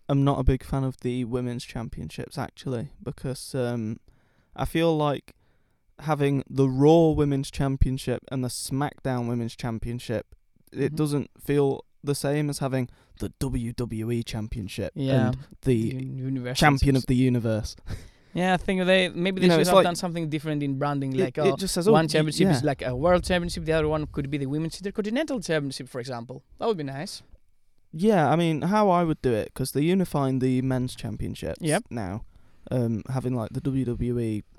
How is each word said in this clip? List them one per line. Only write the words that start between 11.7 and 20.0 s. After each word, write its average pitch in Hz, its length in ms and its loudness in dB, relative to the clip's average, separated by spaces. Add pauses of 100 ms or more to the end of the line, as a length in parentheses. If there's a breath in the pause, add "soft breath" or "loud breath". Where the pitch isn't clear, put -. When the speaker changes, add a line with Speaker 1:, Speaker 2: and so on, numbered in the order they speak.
Speaker 1:
the 139 100 0
same 147 360 -2
as 139 80 -6
having 131 320 -2 (300 soft breath)
the 101 100 -6 (100)
W 123 320 -4
W 113 400 -6
E 117 100 -2
Championship 110 720 -8
Speaker 2:
Yeah. 135 340 2
Speaker 1:
and 131 100 -2 (240)
the 120 300 2
Speaker 2:
The 131 40 -8
un-, 131 220 -8
Universal 127 420 -4
Speaker 1:
Champion 139 360 4
of 123 60 2
Speaker 2:
Championship. - 60 -6
Speaker 1:
the 135 80 4
Universe. 120 600 2 (100)
<laughs> - 0 - (480 loud breath)
Speaker 2:
Yeah, 180 180 2
I 175 60 4
think 185 260 -2
they, 185 240 4
maybe 185 320 -2
they 185 60 6
Speaker 1:
You - 20 10
know, 170 60 8
Speaker 2:
should 160 80 6
Speaker 1:
it's 180 80 4
Speaker 2:
have 190 60 8
Speaker 1:
like 180 80 10
Speaker 2:
done 175 120 2
something 170 320 -4